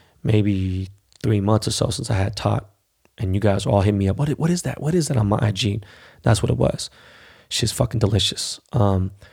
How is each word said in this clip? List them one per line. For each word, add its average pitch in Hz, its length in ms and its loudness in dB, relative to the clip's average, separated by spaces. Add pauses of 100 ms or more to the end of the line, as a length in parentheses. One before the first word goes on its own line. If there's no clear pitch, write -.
(220)
maybe 95 680 0 (340)
three 110 180 0
months 104 280 2
or - 20 -4
so - 200 -2
since 117 200 -6
I 113 40 0
had 101 200 -2
Tot. - 360 -2 (480)
And 92 160 -2
you 101 60 0
guys 98 260 0
all 101 160 4
hit 101 100 4
me 98 160 2
up, 98 80 0
"What, 147 220 -2
what 160 100 0
is 175 140 0
that? - 180 -6
What 156 140 -2
is 160 140 0
that?" 131 100 0
on 104 100 2
my 107 140 2
I 110 80 2
G. 101 320 -2 (400)
That's 113 200 4
what - 80 0
it 120 60 0
was. - 320 -2 (600)
Shit's - 220 -2
fucking 117 260 0
delicious. - 600 -2 (140)
Um, 95 380 2 (220)